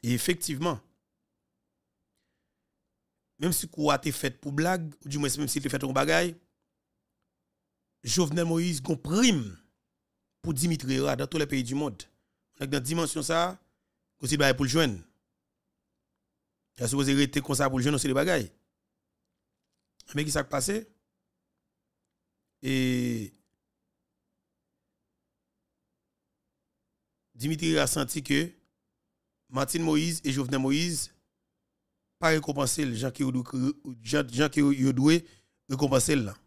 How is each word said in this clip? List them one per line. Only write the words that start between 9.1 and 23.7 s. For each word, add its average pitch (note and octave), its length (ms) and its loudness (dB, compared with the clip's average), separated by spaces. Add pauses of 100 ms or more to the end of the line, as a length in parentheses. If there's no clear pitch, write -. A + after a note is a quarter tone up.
pour E3 120 -4
Dimitri C3+ 420 0
Era C3+ 200 0
dans C3+ 120 -4
tous D#3+ 120 -4
les D3 80 0
pays C#3 160 -2
du B2 120 -6
monde. C#3 280 -4 (560)
On - 40 -6
est C#3 40 -8
dans C#3 140 -2
dimension D#3 420 -2
ça, E3+ 360 0 (600)
aussi C#3+ 180 -2
pour C#3 280 4
le B2+ 40 0
joindre. B2+ 300 2 (1800)
Il B2 60 -6
a A#2 40 0
supposé C#3 280 2
rester C#3 260 2
comme C#3 140 -4
ça C#3 120 2
pour C3 120 0
le A#2+ 40 0
joindre, D3 140 2
c'est A#2+ 100 0
des C3+ 60 0
bagailles. C#3+ 380 0 (1600)
Mais C#3+ 100 -2
qui D3+ 80 -4
s'est D3 120 -2
passé? F#3+ 440 -4 (1700)
Et B2 720 -2 (4000)